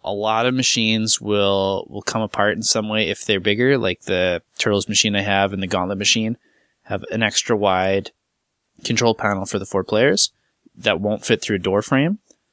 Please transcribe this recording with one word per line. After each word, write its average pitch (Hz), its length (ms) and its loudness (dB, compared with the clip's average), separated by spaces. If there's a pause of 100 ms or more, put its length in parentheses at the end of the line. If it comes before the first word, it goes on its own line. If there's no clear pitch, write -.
a 98 80 -4
lot 107 320 0
of 127 80 2
machines 110 680 0
will, 98 680 0
will 104 120 -12
come - 200 -4
apart 104 340 0
in 110 80 -6
some 110 240 -2
way 107 220 0
if - 160 -6
they're 98 160 0
bigger, 117 360 2
like 92 260 -4
the 90 380 0 (160)
Turtles 101 300 0
machine 104 300 0
I 98 40 0
have 98 300 2
and 95 100 -6
the 95 60 -4
Gauntlet 95 300 -2
machine 110 400 0 (460)
have 98 280 -8
an 113 120 0
extra 110 340 0
wide 98 540 2 (720)
control 113 300 0
panel 101 300 -2
for 101 140 -4
the 98 60 -8
four 95 180 -4
players 131 480 2 (460)
that 95 240 0
won't 104 240 -4
fit 113 160 2
through 104 160 -2
a - 20 0
door 95 220 2
frame. 151 380 0 (340)